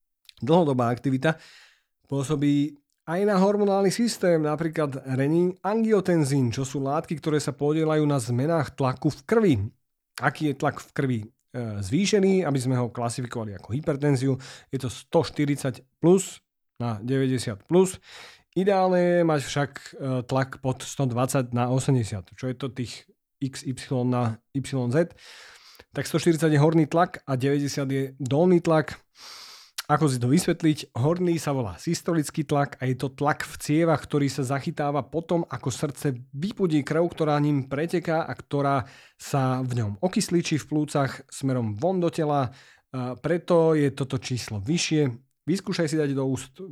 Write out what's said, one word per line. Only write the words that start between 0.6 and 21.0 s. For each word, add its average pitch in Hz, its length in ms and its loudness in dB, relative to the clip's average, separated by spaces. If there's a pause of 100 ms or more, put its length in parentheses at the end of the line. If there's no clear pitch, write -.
aktivita 135 480 -2 (640)
pôsobí 143 720 0 (320)
aj 170 160 -2
na 208 160 2
hormonálny 202 480 2
systém, 190 520 2
napríklad 151 600 -2 (160)
renin, 170 480 2
angiotenzín, 180 880 2
čo 131 120 -4
sú 135 200 -4
látky, 139 360 -2
ktoré 151 200 0
sa 143 120 -2
podielajú 156 520 2
na 143 160 4
zmenách 131 560 0
tlaku 135 360 0
v - 120 -16
krvi. 220 300 4 (640)
Aký 147 320 0
je 135 80 -8
tlak 143 200 -2
v - 120 -20
krvi, 127 280 -2
e, 104 80 -10 (560)
zvýšený, 190 600 2
aby 143 160 0
sme 127 200 0
ho 120 120 -2
klasifikovali 117 640 -6
ako 107 200 -8
hypertenziu, 139 600 2 (360)
je 135 80 -4
to 127 80 -6
sto - 360 -2
štyridsať 143 600 -4 (160)
plus 185 400 4 (360)
na 117 240 -4
deväťdesiat 127 680 -2
plus. 180 280 4 (600)
Ideálne 185 640 4
je 170 80 4
mať 151 120 2
však, 139 320 -2
e, - 100 -18 (420)
tlak 131 400 -2
pod 127 200 -2
sto - 200 -4